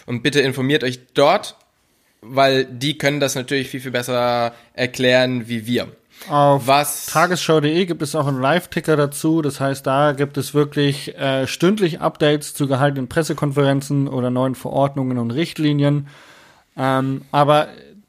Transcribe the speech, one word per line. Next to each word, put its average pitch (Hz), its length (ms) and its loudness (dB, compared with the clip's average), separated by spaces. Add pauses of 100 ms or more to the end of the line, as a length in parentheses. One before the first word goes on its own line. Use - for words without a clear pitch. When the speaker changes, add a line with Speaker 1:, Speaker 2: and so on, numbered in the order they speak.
Speaker 1:
Und 120 180 -6
bitte 143 160 2
informiert 131 460 0
euch 127 140 -4 (140)
dort, 160 420 2 (640)
weil 135 420 2
die 131 340 -4
können 147 220 -2
das 135 160 0
natürlich 131 340 -4
viel, 131 120 -10
viel 127 100 -10
besser 120 640 -2 (220)
erklären 127 720 0
wie 113 180 -6
wir. 117 220 -2 (400)
Speaker 2:
Auf 143 360 4
Speaker 1:
Was 143 400 2
Speaker 2:
tagesschau 160 560 2
punkt 143 60 -2
de 170 180 2
gibt 170 160 -6
es 143 140 -6
auch 143 120 0
einen 131 140 -2
Live-Ticker 156 540 0
dazu. 151 480 0
Das 135 160 -4
heißt, 135 260 -4
da 143 280 2
gibt 143 240 -4
es - 180 -6
wirklich, 143 600 0
äh, 135 320 -2
stündlich 180 540 0
Updates 151 540 0
zu 143 120 0
gehaltenen 135 400 0
Pressekonferenzen 139 1000 0
oder 127 240 -2
neuen 127 240 -2
Verordnungen 135 640 -2
und 117 120 -2
Richtlinien. 147 760 0 (680)
Ähm, 135 460 -2 (100)
aber 147 380 4 (400)